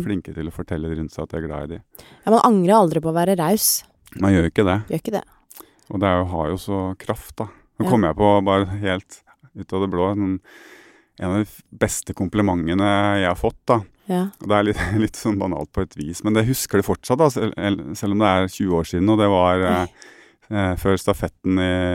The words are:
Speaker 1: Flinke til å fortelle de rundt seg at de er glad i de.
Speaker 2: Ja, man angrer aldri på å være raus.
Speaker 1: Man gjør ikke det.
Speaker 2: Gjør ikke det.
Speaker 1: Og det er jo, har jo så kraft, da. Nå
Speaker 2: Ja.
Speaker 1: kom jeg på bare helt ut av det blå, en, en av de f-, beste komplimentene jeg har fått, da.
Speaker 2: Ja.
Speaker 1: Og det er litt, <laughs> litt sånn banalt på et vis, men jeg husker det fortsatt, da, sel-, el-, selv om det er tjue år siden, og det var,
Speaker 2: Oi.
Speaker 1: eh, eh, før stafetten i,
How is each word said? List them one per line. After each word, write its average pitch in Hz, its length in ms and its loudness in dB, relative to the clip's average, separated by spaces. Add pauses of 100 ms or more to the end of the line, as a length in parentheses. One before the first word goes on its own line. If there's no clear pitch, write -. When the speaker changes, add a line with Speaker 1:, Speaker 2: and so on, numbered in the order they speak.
Speaker 1:
Flinke 95 260 -6
til 80 160 -8
å - 60 -12
fortelle 82 340 -6
de 80 80 -4
rundt 80 160 -6
seg 80 140 -8
at - 80 -14
de 82 60 -4
er 80 40 -6
glad 73 220 -8
i 78 80 -12
de. 92 60 -14 (420)
Speaker 2:
Ja, - 100 -2
man 233 140 4
angrer 202 320 4
aldri 160 260 2
på 160 60 -2
å 160 60 -2
være 175 200 2
raus. 180 300 0 (560)
Speaker 1:
Man 98 100 4
gjør 85 160 4
ikke 107 160 2
det. 92 120 2 (120)
Speaker 2:
Gjør 160 140 -4
ikke 220 160 -6
det. - 60 -6 (680)
Speaker 1:
Og 95 100 -4
det 98 80 2
er 90 120 2
jo, 92 100 -2
har 80 220 -2
jo 92 100 -4
så 101 160 -4 (240)
kraft, - 340 -8
da. 107 120 -6 (260)
Nå 113 100 -2
Speaker 2:
Ja. 92 60 0
Speaker 1:
kom 107 160 4
jeg 78 100 0
på 104 140 4 (140)
bare 98 260 2 (100)
helt 95 380 -4 (400)
ut 98 160 -10
av 95 100 -2
det 98 60 -4
blå, 90 240 0
en, 95 240 -2 (800)
en 92 100 -4
av 92 140 -2
de - 20 0
f-, - 240 -16
beste - 460 -4
komplimentene 95 760 0 (300)
jeg 95 100 2
har 92 80 0
fått, - 300 -4
da. 120 140 4 (260)
Speaker 2:
Ja. 180 160 0 (180)
Speaker 1:
Og - 80 -10
det 104 80 4
er - 140 4
litt, 104 100 -2 (120)
<laughs> 107 120 2
litt 104 140 -6
sånn 104 240 -2
banalt 82 320 -6
på 98 100 -2
et - 140 -14
vis, 78 260 -8
men 107 140 2
jeg 113 160 2
husker - 260 0
det - 60 -2
fortsatt, 123 340 -2
da, 156 80 6
sel-, 113 300 -2
el-, 98 240 -2 (160)
selv 101 180 -2
om 107 60 2
det 104 80 4
er 92 180 2
tjue 92 320 -2
år 82 140 -4
siden, 92 180 2
og 110 80 2
det 104 80 4
var, 92 380 4
Speaker 2:
Oi. 90 80 2
Speaker 1:
eh, 90 340 -4 (480)
eh, 95 240 0
før 98 160 2
stafetten 92 640 -2
i, 92 100 0 (240)